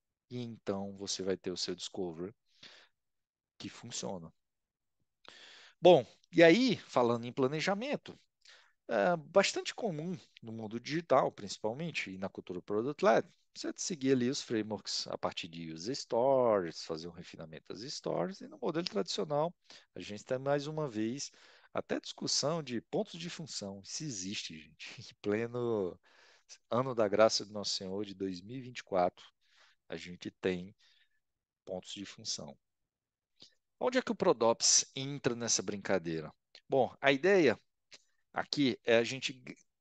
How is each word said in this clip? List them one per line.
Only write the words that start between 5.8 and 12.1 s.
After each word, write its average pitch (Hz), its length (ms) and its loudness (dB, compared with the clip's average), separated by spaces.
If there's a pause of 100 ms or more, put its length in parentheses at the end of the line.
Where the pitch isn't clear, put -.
Bom, 170 260 10 (260)
e 165 100 8
aí, 185 340 10
falando 117 500 2
em 123 60 -8
planejamento, 165 840 -2 (720)
é 190 280 2
bastante 190 580 2
comum 165 440 -4 (240)
no 117 80 -12
mundo 113 300 -8
digital, 143 500 2
principalmente, 120 800 -6